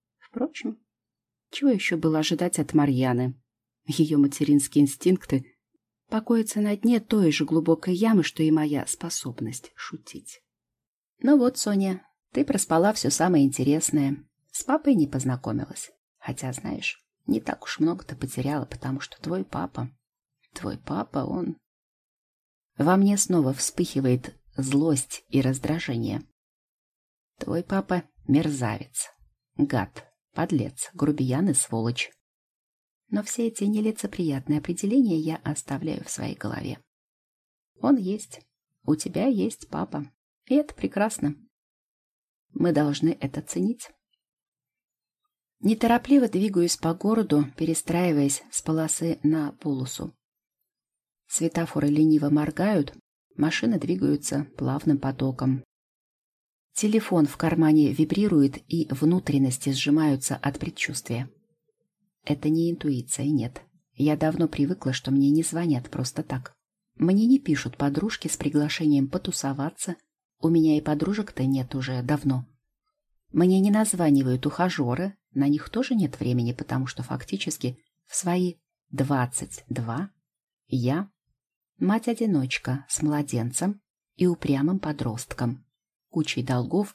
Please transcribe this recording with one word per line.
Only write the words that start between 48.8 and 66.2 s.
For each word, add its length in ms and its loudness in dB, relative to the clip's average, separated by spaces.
на 300 0
полосу. 640 -6
Светофоры 640 -2
лениво 400 4
моргают, 680 0
машины 440 0
двигаются 680 -2
плавным 420 0
потоком. 640 -2
Телефон 540 2
в 100 -12
кармане 560 4
вибрирует, 760 2
и 220 -2
внутренности 800 2
сжимаются 640 2
от 220 -4
предчувствия. 720 -6
Это 260 -2
не 220 2
интуиция, 560 -4
нет. 340 -2
Я 220 2
давно 320 0
привыкла, 460 -2
что 180 -6
мне 200 4
не 120 4
звонят 460 -2
просто 340 -6